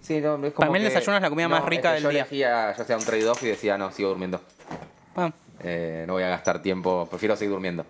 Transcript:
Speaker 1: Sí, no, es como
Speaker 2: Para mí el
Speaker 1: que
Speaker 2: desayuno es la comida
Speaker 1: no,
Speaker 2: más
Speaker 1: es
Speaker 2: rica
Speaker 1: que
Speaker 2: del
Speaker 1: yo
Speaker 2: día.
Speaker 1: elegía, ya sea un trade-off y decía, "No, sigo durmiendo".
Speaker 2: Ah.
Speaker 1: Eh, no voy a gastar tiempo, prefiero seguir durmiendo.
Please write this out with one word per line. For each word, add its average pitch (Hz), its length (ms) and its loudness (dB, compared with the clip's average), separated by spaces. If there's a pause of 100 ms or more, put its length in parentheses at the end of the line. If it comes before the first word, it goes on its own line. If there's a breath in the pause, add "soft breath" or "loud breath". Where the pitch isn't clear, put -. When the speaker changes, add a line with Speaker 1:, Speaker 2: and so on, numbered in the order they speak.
Speaker 1:
Sí, 156 200 -2
no, 151 160 0
es 143 160 -4
como 151 160 4
Speaker 2:
Para - 40 2
mí 180 60 4
el 214 60 2
Speaker 1:
que 214 100 4
Speaker 2:
desayuno 202 220 2
es 190 60 4
la 175 80 2
comida 165 180 0
Speaker 1:
no, 165 80 2
Speaker 2:
más 151 80 2
Speaker 1:
es 151 40 -2
Speaker 2:
rica 170 220 2
Speaker 1:
que 160 40 4
Speaker 2:
del 151 100 0
Speaker 1:
yo 147 60 4
Speaker 2:
día. 147 120 2
Speaker 1:
elegía, 120 540 0
ya 117 80 -4
sea 113 120 0
un 110 80 -2
trade-off 113 380 2
y 127 60 -2
decía, 101 300 0
"No, 95 140 -2
sigo 98 160 -2
durmiendo". 92 320 -2 (760)
Speaker 2:
Ah. 175 140 0 (300)
Speaker 1:
Eh, 85 460 -4
no 90 80 -4
voy 92 100 0
a 92 40 0
gastar 87 340 0
tiempo, 92 480 0
prefiero 104 260 0
seguir 104 140 -2
durmiendo. 92 400 -4